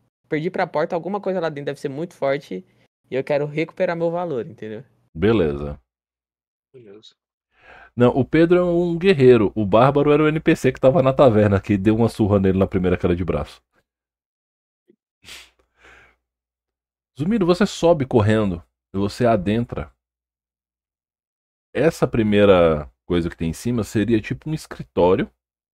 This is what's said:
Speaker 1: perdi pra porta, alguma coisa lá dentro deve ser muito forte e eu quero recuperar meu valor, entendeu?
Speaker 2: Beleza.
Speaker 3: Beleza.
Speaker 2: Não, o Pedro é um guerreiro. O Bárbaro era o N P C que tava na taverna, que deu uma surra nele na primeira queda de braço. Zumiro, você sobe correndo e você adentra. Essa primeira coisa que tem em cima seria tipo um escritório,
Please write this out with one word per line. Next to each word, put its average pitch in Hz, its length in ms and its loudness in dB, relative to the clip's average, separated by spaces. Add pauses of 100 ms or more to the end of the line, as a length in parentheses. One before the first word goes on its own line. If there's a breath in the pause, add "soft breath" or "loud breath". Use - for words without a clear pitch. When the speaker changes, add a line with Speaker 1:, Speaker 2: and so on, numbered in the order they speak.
(300)
Speaker 1:
perdi 156 200 -4
pra 185 160 -4
porta, 165 300 -4
alguma 175 240 -6
coisa 190 220 -6
lá 165 80 -4
dentro 143 160 -12
deve 143 160 -8
ser 147 80 -6
muito 156 240 -10
forte 151 520 -6 (460)
e - 40 -6
eu 131 60 -2
quero 147 240 -4
recuperar 160 520 -6
meu 170 120 -2
valor, 165 380 -6
entendeu? 107 380 -16 (280)
Speaker 2:
Beleza. 78 640 -2 (960)
Speaker 3:
Beleza. 110 400 -20 (800 soft breath)
Speaker 2:
Não, 123 180 2
o 135 120 0
Pedro 170 360 2
é 180 40 0
um 170 340 0
guerreiro. 127 560 4
O 110 120 -4
Bárbaro 139 480 2
era 151 100 2
o 151 60 2
N 156 100 -2
P 160 160 0
C - 160 0
que - 80 -20
tava 131 240 2
na 131 80 2
taverna, 107 480 4
que 101 180 0
deu 107 200 2
uma 117 100 2
surra 101 320 0
nele 95 180 2
na 95 80 2
primeira 90 320 -2
queda 87 160 0
de 87 120 -4
braço. 78 360 -6 (3500 loud breath)
Zumiro, 185 260 -2
você 180 200 2
sobe 165 400 0
correndo 104 580 0 (320)
e - 20 -6
você 101 280 -2
adentra. 107 680 -2 (1800)
Essa 165 320 0
primeira 98 840 4 (160)
coisa 87 240 -2
que - 60 -10
tem 82 140 -6
em 80 40 -6
cima 117 300 -4
seria 107 380 -2
tipo - 280 -10
um 156 40 -6
escritório, - 760 -2 (460)